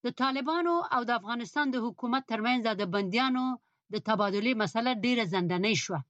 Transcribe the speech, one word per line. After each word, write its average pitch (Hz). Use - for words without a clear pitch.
د 247
طالبانو 302
او 240
د -
افغانستان 240
د 240
حکومت 247
ترمنځ 220
د 202
بندیانو 247
د -
تبادلې 208
مسله 233
ډېره 240
زندنۍ 180
شوه 165